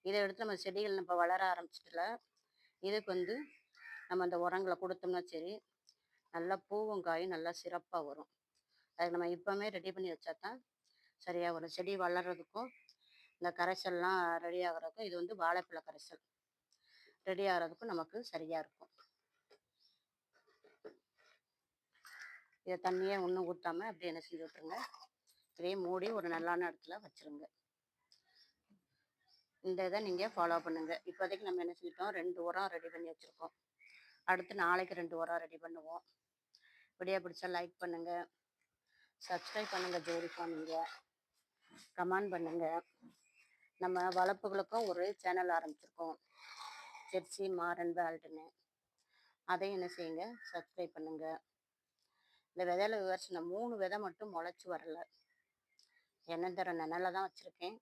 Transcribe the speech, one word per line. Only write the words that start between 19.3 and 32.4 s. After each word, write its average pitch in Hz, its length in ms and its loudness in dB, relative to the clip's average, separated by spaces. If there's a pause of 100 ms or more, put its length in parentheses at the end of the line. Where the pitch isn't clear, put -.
இதை 180 220 -2
தண்ணியே 185 280 2 (120)
ஒண்ணும் 185 240 2
ஊத்தாம 175 400 -2
அப்படியே 170 220 -6
என்ன 160 140 -8
செஞ்சு 165 200 -10
விட்டுருங்க, 160 320 -8 (800)
இதையே 180 180 0 (100)
மூடி 185 220 0 (100)
ஒரு 175 160 -2
நல்லான 175 360 2
இடத்துல 180 360 -12
வச்சிருங்க. 151 380 -14 (2250)
இந்த 185 100 2 (100)
இதை 196 100 2 (100)
நீங்க 180 160 4 (100)
ஃபாலோ 170 320 6
பண்ணுங்க. 160 260 0 (180)
இப்போதைக்கு 190 380 -2
நம்ம 180 160 0
என்ன 175 140 -2
செஞ்சுட்டோம், 180 420 -4
ரெண்டு 180 180 -2 (100)